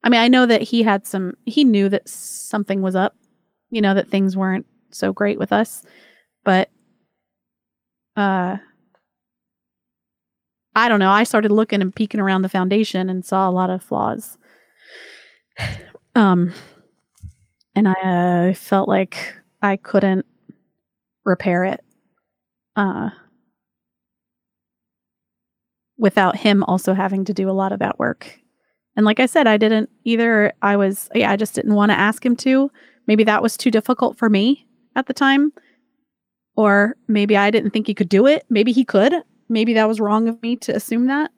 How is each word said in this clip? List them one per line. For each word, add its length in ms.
I 20
mean, 120
I 80
know 180
that 160
he 220
had 200
some, 300
he 180
knew 240
that 200
something 720
was 140
up, 220
you 120
know, 100
that 160
things 280
weren't 280
so 200
great 240
with 160
us, 300
but, 260
uh, 400
I 120
don't 120
know. 100
I 140
started 260
looking 320
and 100
peeking 280
around 220
the 60
foundation 600
and 140
saw 240
a 20
lot 180
of 140
flaws. 560
<sighs> 80
Um, 400
and 140
I, 640
uh, 40
felt 340
like 460
I 160
couldn't 480
repair 400
it, 200
uh, 340
without 380
him 280
also 300
having 320
to 80
do 160
a 20
lot 200
of 80
that 180
work. 420
And 80
like 160
I 60
said, 200
I 120
didn't 320
either. 580
I 160
was, 360
yeah, 160
I 60
just 180
didn't 200
wanna 180
ask 320
him 120
to. 340
Maybe 180
that 180
was 160
too 120
difficult 460
for 140
me 360
at 100
the 80
time. 400
Or 420
maybe 280
I 140
didn't 220
think 160
he 60
could 140
do 180
it. 220
Maybe 240
he 140
could. 260
Maybe 240
that 120
was 140
wrong 280
of 120
me 160
to 180
assume 340
that. 300